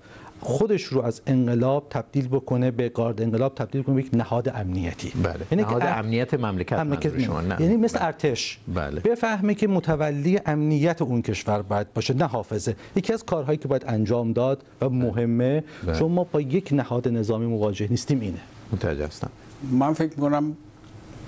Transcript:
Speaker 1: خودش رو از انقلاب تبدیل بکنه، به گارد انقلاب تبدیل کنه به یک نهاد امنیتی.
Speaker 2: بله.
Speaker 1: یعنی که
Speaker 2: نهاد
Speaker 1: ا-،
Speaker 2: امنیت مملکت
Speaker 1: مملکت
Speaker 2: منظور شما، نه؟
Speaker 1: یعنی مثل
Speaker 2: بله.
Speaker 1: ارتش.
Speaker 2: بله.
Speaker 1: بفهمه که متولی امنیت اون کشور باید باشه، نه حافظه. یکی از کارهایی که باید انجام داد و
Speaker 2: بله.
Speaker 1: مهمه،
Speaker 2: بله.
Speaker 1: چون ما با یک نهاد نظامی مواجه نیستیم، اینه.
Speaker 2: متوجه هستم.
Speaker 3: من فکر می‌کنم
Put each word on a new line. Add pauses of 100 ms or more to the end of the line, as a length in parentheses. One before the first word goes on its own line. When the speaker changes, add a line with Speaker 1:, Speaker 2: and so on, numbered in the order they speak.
(400)
Speaker 1:
خودش
رو
از
انقلاب
تبدیل
بکنه،
به
گارد
انقلاب
تبدیل
کنه
به
یک
نهاد
امنیتی. (120)
Speaker 2:
بله. (180)
Speaker 1:
یعنی
که
Speaker 2:
نهاد
Speaker 1:
ا-،
Speaker 2:
امنیت
مملکت
Speaker 1:
مملکت
Speaker 2:
منظور
شما،
نه؟
Speaker 1:
یعنی
مثل
Speaker 2:
بله.
Speaker 1:
ارتش. (140)
Speaker 2:
بله.
Speaker 1:
بفهمه
که
متولی
امنیت
اون
کشور
باید
باشه،
نه
حافظه. (200)
یکی
از
کارهایی
که
باید
انجام
داد (180)
و
Speaker 2:
بله.
Speaker 1:
مهمه، (220)
Speaker 2:
بله.
Speaker 1:
چون
ما
با
یک
نهاد
نظامی
مواجه
نیستیم،
اینه. (320)
Speaker 2:
متوجه
هستم. (420)
Speaker 3:
من
فکر
می‌کنم (720)